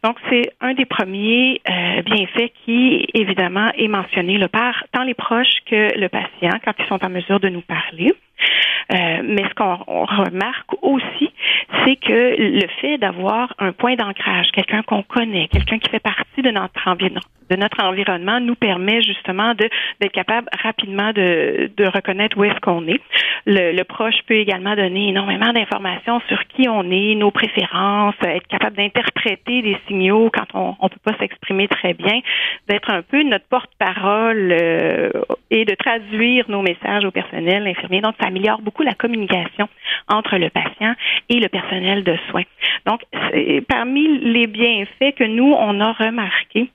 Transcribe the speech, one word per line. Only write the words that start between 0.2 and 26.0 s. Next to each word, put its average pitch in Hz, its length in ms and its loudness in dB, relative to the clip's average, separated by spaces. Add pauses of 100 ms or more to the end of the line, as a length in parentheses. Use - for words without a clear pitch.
c'est 240 220 2 (100)
un 254 140 -2
des 254 120 0
premiers, 220 720 0 (100)
euh, 180 320 -2
bienfaits 214 480 -2 (140)
qui, 247 500 2
évidemment, 190 640 0
est 220 120 0
mentionné 190 500 0
là, 190 100 2
par 233 340 -2 (100)
tant 254 120 -2
les 254 100 -2
proches - 520 0
que 214 300 2
le 190 120 -2
patient 185 560 -2
quand 214 160 0
ils - 60 -4
sont 196 180 -2
en 185 60 -4
mesure 180 280 -2
de 196 100 0
nous 175 140 -4
parler. 170 500 -2 (800)
Euh, 170 320 0
mais 202 240 0
ce - 60 -8
qu'on, 185 320 0
on - 180 -2
remarque 196 680 -2 (120)
aussi, - 480 0 (540)
c'est 269 120 4
que 233 420 2
le 196 280 2 (140)
fait 285 180 -2
d'avoir 202 600 -2
un 190 140 -2
point 240 240 0
d'ancrage, 190 560 -2
quelqu'un 214 300 0
qu'on 202 200 -2
connaît, 208 460 -2
quelqu'un - 300 0
qui - 120 -2
fait 220 80 -2
partie - 440 -4
de 254 80 4
notre 190 360 -4
envi-, 185 240 0
de - 460 -6
notre 208 260 -2
environnement, 190 560 0
nous 240 160 0
permet 208 480 2
justement 208 520 -2
de, 214 140 2 (320)
d'être 202 120 -2
capable 220 360 -2 (140)
rapidement 208 500 -2
de, 180 640 2
de 202 100 4
reconnaître 196 500 0
où 202 80 4
est-ce 208 160 0
qu'on 170 260 0
est. 202 140 0 (460)
Le, 185 260 4
le 180 120 0
proche 226 320 -2 (100)
peut 233 80 2
également 202 420 0
donner 196 320 0
énormément 196 440 0
d'informations 202 760 -2